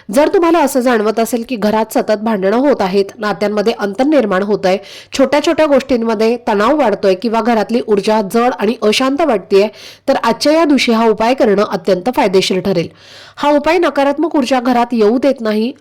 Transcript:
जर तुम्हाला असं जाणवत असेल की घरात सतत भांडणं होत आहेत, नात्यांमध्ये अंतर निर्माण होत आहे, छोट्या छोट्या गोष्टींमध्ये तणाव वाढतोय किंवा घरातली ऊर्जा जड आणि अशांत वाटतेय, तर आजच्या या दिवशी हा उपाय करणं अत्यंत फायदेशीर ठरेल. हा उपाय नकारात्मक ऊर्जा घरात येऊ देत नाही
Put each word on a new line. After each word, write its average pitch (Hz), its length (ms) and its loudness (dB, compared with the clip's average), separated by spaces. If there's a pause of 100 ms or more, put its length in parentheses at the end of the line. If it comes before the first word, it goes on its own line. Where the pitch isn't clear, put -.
(120)
जर 294 220 2
तुम्हाला 339 260 2
असं 269 200 0
जाणवत 226 400 0
असेल 233 300 -2
की 262 60 -6
घरात 214 380 -2
सतत 214 300 -2
भांडणं 214 340 0
होत 262 240 2
आहेत, 196 240 0 (120)
नात्यांमध्ये 208 640 -2
अंतर 202 260 -2
निर्माण 220 380 2
होत 202 220 -2
आहे, 190 120 2 (400)
छोट्या 285 280 2
छोट्या 311 200 2
गोष्टींमध्ये 226 720 0 (120)
तणाव 220 300 0
वाढतोय 208 380 0
किंवा 226 260 -4
घरातली 226 460 0
ऊर्जा 214 340 0 (120)
जड 240 260 0
आणि 226 220 -2
अशांत 262 400 0
वाटतेय, 202 460 2 (400)
तर 180 80 2
आजच्या 233 380 0
या 330 120 4
दिवशी 269 260 2
हा 226 180 2
उपाय 226 240 2
करणं 214 300 2
अत्यंत 190 520 -2
फायदेशीर 190 440 0
ठरेल. 175 280 -2 (500)
हा 285 140 -2
उपाय 302 260 2
नकारात्मक 302 580 0
ऊर्जा 262 240 0
घरात 240 340 0
येऊ 220 240 2
देत 269 240 0
नाही 220 400 -2